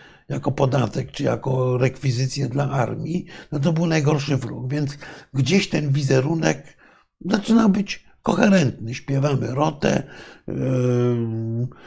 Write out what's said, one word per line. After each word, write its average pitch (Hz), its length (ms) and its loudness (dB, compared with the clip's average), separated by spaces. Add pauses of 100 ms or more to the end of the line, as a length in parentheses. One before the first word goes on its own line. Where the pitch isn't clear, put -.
(280)
jako 135 240 -4
podatek 131 600 0
czy - 100 -8
jako 127 560 0
rekwizycję 131 680 -2
dla 135 220 -2
armii, 135 560 -4 (260)
no, 147 80 -2
to 165 120 2
był 165 140 0
najgorszy 147 500 2
wróg. 123 340 -6
Więc 147 280 -4 (360)
gdzieś 135 340 2
ten 147 240 0
wizerunek 147 840 0 (480)
zaczyna 220 440 4
być 196 380 0 (160)
koherentny. 147 720 4
Śpiewamy 135 600 -2
rotę, 147 480 0 (460)
yy, 123 1160 0 (200)